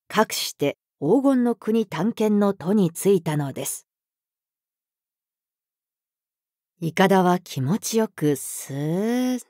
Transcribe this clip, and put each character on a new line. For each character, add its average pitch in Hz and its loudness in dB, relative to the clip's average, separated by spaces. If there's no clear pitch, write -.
か 220 2
く - -12
し - -8
て 143 -2
黄 214 4
金 254 4
の 233 0
国 220 -2
探 175 -2
検 214 2
の 202 4
途 190 -4
に 190 4
就 190 0
い 180 4
た 151 -2
の 139 -4
で 143 -10
す。 - -12
い 165 -4
か 190 2
だ 190 4
は 180 2
気 - -10
持 147 -2
ち - -4
よ 220 0
く 147 -2
ス - -12
ー、 226 -2